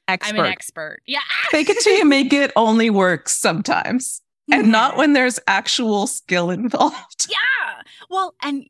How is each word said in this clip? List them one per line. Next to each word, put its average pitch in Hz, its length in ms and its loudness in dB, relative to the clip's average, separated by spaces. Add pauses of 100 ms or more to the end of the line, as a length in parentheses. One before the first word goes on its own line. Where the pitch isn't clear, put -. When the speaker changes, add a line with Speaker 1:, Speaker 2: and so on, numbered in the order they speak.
Speaker 1:
Expert. 190 280 -4
Speaker 2:
I'm 214 100 -2
an 185 60 -2
expert." - 540 -12
Yeah. 277 140 -6 (140)
<laughs> 359 160 -4
Speaker 3:
Fake 302 200 0
it 403 140 0
till 392 140 4
you 392 80 2
make 277 260 4
it 285 240 2
only 226 340 4
works 185 480 0
sometimes. - 840 -2 (300)
And 226 200 4
not 226 200 2
Speaker 2:
Mm-hmm. - 80 -2
Speaker 3:
when 294 140 4
there's 254 340 2
actual 196 600 0
skill 175 440 -2
involved. - 760 -4
<laughs> - 20 -20
Speaker 2:
Yeah. 427 520 -4 (280)
Well, 370 320 -4
and 285 280 -6